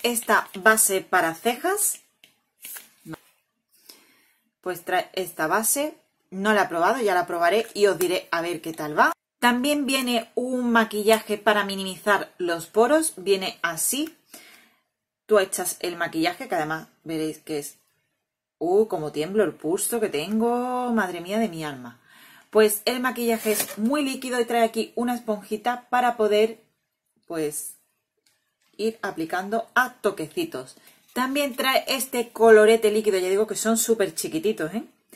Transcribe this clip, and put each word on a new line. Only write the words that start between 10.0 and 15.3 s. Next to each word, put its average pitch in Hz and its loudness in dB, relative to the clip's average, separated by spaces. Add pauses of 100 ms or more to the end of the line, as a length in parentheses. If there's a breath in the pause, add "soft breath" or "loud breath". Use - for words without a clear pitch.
un 247 -2
maquillaje 214 2
para 208 0
minimizar 196 -2
los 170 -4
poros. 294 2
Viene 190 -2
así. 254 -4 (1080 loud breath)
Tú 214 4